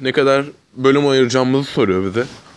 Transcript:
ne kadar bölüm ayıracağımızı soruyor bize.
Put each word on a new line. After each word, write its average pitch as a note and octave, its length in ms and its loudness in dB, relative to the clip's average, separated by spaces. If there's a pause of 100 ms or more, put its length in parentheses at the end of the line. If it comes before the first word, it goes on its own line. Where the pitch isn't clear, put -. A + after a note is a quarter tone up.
ne C3 120 -4
kadar C#3 320 2 (320)
bölüm C#3 320 2
ayıracağımızı C3 600 0
soruyor F#2+ 340 0
bize. G2+ 200 -4 (320)